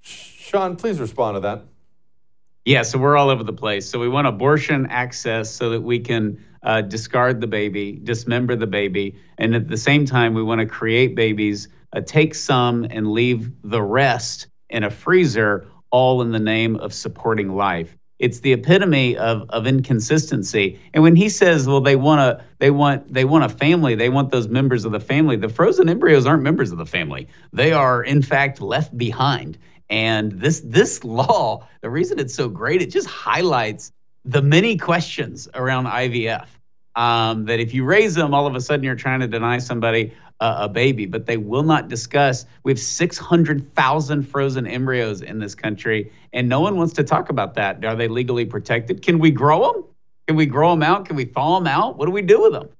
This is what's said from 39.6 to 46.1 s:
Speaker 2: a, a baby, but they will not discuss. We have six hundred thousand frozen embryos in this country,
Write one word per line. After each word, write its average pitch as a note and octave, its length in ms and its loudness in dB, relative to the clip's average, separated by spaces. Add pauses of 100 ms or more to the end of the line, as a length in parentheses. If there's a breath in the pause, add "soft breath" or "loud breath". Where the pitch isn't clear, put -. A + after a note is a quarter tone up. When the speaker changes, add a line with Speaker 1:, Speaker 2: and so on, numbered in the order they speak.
Speaker 2:
a, A2+ 220 0
a G#2 80 -4
baby, A#2 360 0
but G#2+ 220 -8
they A#2 100 -2
will A2 240 -4
not D#3 280 0
discuss. B2+ 560 -2 (180 soft breath)
We C3+ 80 0
have B2+ 80 0
six - 400 -4
hundred D3+ 560 0
thousand D3 480 0
frozen C3+ 420 -2
embryos B2 560 -4
in G#2+ 160 -12
this G2+ 160 -8
country, G#2+ 580 -4 (220 loud breath)